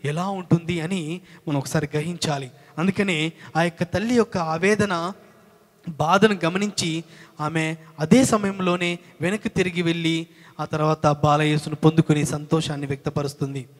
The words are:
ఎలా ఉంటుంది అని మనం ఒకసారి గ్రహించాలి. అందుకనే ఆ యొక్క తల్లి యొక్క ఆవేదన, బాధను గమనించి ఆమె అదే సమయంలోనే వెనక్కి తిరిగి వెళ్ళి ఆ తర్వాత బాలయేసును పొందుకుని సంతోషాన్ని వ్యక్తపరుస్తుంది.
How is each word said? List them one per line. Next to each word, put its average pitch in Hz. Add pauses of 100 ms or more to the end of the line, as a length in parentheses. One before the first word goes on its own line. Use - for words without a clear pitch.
ఎలా 165
ఉంటుంది 170
అని 175 (260)
మనం 147
ఒకసారి 147
గ్రహించాలి. 151 (280)
అందుకనే 165 (260)
ఆ 165
యొక్క 175
తల్లి 214
యొక్క 226
ఆవేదన, 180 (760)
బాధను 190 (100)
గమనించి 175 (380)
ఆమె 160 (240)
అదే 226
సమయంలోనే 185 (220)
వెనక్కి 185
తిరిగి 180
వెళ్ళి 165 (320)
ఆ 151
తర్వాత 156
బాలయేసును 151
పొందుకుని 156
సంతోషాన్ని 151
వ్యక్తపరుస్తుంది. 139 (140)